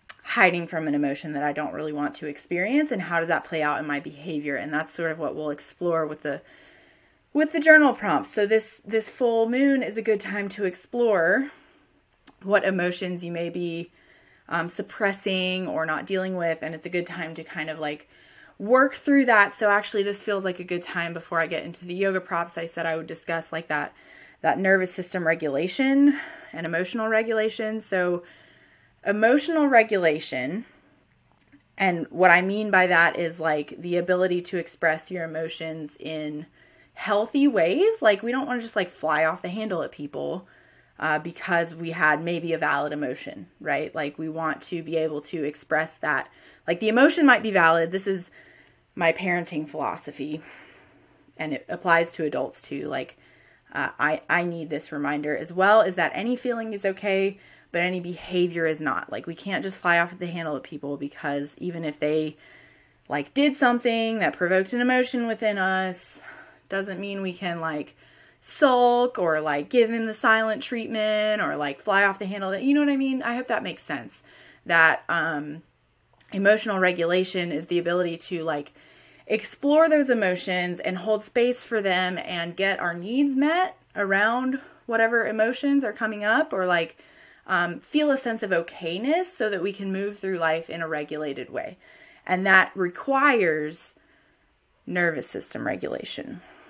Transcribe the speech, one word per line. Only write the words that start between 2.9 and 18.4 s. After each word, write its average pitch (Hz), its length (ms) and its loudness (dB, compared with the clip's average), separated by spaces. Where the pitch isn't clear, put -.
and 196 120 -2
how 170 180 -2
does 165 80 -2
that 165 160 0
play 156 180 -4
out 147 160 0
in 143 80 -6
my 143 140 -4
behavior? 147 560 -6
And 131 180 -6
that's 156 180 -4
sort 165 200 -4
of 165 60 -8
what 151 180 -4
we'll 151 140 -4
explore 160 560 -2
with 151 160 -10
the, 143 200 -6
with 302 200 2
the 330 80 0
journal 302 320 8
prompts. 165 380 -2
So 208 140 0
this, 220 400 0
this 220 240 -2
full 226 400 0
moon 269 360 4
is 208 120 -6
a 220 60 -4
good 214 180 2
time 202 300 -6
to 202 140 -6
explore 208 880 2
what 196 220 4
emotions 180 580 -2
you 170 80 -8
may 170 180 -4
be, 170 440 -6
um, 170 200 -2
suppressing 185 1000 -2
or 160 180 -2
not 156 180 -4
dealing 190 320 -4
with, 165 260 -2
and 165 120 -6
it's 160 120 -12
a 175 40 -10
good 175 160 -2
time 165 280 -10
to 160 100 -12
kind 160 260 -8
of, 156 80 -8
like, 151 300 -6